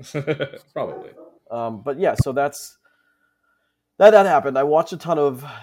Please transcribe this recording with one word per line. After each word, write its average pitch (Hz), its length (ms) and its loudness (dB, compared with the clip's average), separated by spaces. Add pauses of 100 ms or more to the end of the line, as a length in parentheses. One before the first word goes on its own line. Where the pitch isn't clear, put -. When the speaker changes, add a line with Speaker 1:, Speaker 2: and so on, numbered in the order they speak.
(120)
Speaker 1:
<laughs> 147 600 -8
Probably. 85 380 -10 (400)
Speaker 2:
Um, 113 320 -8
but 143 180 -8
yeah, 160 140 0
so 135 180 -2
that's, 143 460 -6 (1200)
that, 208 120 10
that 196 160 8
happened. 139 320 0
I 139 60 2
watched 160 300 0
a - 20 -8
ton 165 220 -4
of 139 260 -2 (180)